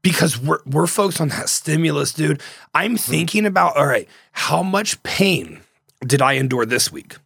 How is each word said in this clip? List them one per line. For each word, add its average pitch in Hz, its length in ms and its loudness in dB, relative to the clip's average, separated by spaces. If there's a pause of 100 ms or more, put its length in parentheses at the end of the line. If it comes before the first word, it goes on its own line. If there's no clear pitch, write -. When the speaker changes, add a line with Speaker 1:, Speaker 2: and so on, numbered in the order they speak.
Speaker 1:
because 156 360 2
we're, 135 260 0
we're 151 200 2
focused 190 340 0
on 151 100 0
that - 200 -6
stimulus, 151 640 0
dude. 151 260 0 (360)
I'm 202 200 0
Speaker 2:
Mm-hmm. - 160 -4
Speaker 1:
thinking 170 360 0
about, 180 280 2
all 143 120 4
right, 120 200 0 (240)
how 160 300 -2
much 190 400 -2
pain - 580 0 (460)
did 135 160 2
I 135 120 4
endure 127 340 0
this 123 240 0
week? - 340 -18